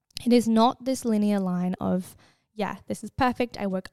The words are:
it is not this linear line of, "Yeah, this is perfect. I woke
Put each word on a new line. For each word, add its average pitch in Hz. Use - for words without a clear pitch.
it 233
is 226
not 226
this 262
linear 208
line 180
of, 185
"Yeah, 202
this -
is 208
perfect. 247
I 202
woke 185